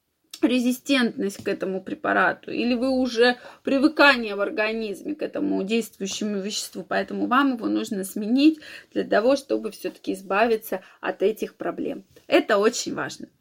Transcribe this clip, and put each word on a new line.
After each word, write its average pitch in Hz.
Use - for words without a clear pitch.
резистентность 247
к -
этому 190
препарату, 190
или 240
вы 247
уже 247
привыкание 262
в 202
организме 214
к -
этому 196
действующему 208
веществу, 202
поэтому 196
вам 262
его 214
нужно 214
сменить 254
для 196
того, 208
чтобы 220
всё-таки -
избавиться 202
от -
этих 214
проблем. 175
Это -
очень 202
важно. -